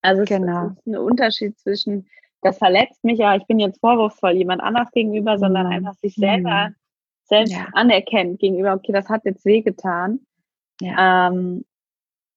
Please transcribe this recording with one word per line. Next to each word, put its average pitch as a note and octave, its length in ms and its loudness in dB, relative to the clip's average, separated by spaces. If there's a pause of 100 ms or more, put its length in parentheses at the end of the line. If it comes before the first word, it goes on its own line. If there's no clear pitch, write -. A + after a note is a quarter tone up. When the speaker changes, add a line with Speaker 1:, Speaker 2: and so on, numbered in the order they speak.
Speaker 1:
Also F#3+ 200 2
es G3+ 60 -2
Speaker 2:
Genau. F3+ 440 -2
Speaker 1:
ist - 140 -18
ein G#3+ 120 -6
Unterschied A3 600 -4
zwischen, G3+ 480 -6 (360)
"Das F#3+ 160 0
verletzt G3+ 440 0
mich, A3+ 160 0
ja, G3+ 180 4
ich G3 100 -6
bin A3+ 120 2
jetzt G#3 220 -2
vorwurfsvoll G#3+ 520 2
jemand F3+ 300 -2
anders A#3+ 300 -4
gegenüber", G#3+ 460 -2
sondern F#3+ 300 2
Speaker 2:
Mhm. F3+ 40 -2
Speaker 1:
einfach F#3 220 -6
sich G3 200 -8
selber G3 540 0
Speaker 2:
Mhm. G#3 60 -14 (500)
Speaker 1:
selbst G#3+ 300 2
Speaker 2:
Ja. F3+ 180 -10
Speaker 1:
anerkennt G3+ 640 2
gegenüber, F#3+ 360 0
"Okay, F#3+ 180 -6
das G3 160 -2
hat A3 160 -4
jetzt F#3+ 220 -6
wehgetan." G3+ 760 0 (600)
Speaker 2:
Ja. F#3 500 2
Speaker 1:
Ähm, F3+ 340 -4 (720)